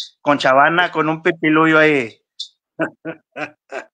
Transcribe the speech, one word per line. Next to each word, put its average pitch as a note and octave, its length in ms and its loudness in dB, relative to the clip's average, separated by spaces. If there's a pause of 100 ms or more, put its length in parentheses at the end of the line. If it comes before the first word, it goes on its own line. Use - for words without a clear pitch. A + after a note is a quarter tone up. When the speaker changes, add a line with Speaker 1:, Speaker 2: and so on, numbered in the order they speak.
(220)
Speaker 1:
con C#3+ 160 0
Chavana, D#3+ 520 2
con D#3 180 -2
un D#3+ 140 -4
pipiluyo D#3+ 560 2
ahí. C#3+ 380 0 (600)
Speaker 2:
<laughs> - 800 -12 (380)